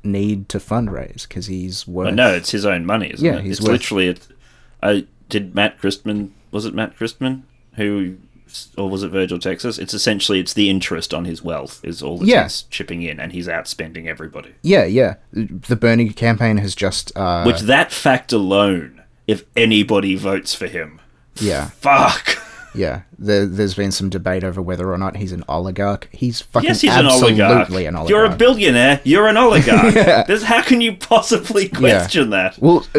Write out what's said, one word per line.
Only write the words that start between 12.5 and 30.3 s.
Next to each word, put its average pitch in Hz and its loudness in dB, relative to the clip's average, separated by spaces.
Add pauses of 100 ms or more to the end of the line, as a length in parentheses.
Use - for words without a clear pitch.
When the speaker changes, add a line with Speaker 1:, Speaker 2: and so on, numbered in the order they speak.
Speaker 2:
chipping - -10
in, 76 -10
and 82 -12
he's 87 -8
outspending 82 -10
everybody. 78 -14 (120)
Speaker 1:
Yeah, 165 4
yeah. 101 2 (160)
The 110 -4
Bernie 113 2
campaign 113 0
has 101 -4
just, - -6
uh, 87 -2
Speaker 2:
Which, 120 2
that 135 2
fact - 0
alone, 98 0 (240)
if 107 -2 (120)
anybody 104 2
votes 95 -4
for - -10
him, 78 -12 (400)
Speaker 1:
Yeah. 78 -2 (140)
Speaker 2:
fuck. - 2 (360)
Speaker 1:
Yeah, 80 -4 (180)
there, 101 2
there's 95 -2
been 98 -2
some 98 -4
debate 92 -4
over 92 -6
whether 90 -4
or 90 -4
not 95 -6
he's 98 -8
an 87 -10
oligarch. 95 -4
He's 123 -4
fucking - -2
Speaker 2:
Yes, - 2
he's - 4
an 135 6
Speaker 1:
absolutely 120 6
Speaker 2:
oligarch. 90 4
Speaker 1:
an 87 -4
oligarch. 80 -4
Speaker 2:
You're 214 6
a 180 0
billionaire. 143 4
You're 190 6
an 214 4
oligarch. 220 6
Speaker 1:
<laughs> - 6
Yeah. - 6
Speaker 2:
There's, 208 0